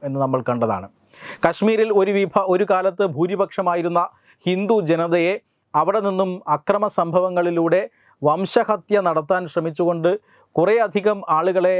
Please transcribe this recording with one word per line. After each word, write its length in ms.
എന്ന് 160
നമ്മൾ 160
കണ്ടതാണ്. 380
കശ്മീരിൽ 440
ഒരു 180
വിഭ-, 260
ഒരു 180
കാലത്ത് 320
ഭൂരിപക്ഷമായിരുന്ന 840
ഹിന്ദു 300
ജനതയെ 440
അവിടെ 320
നിന്നും 240
അക്രമ 300
സംഭവങ്ങളിലൂടെ 840
വംശഹത്യ 800
നടത്താൻ 340
ശ്രമിച്ചുകൊണ്ട് 580
കുറേ 180
അധികം 320
ആളുകളെ 420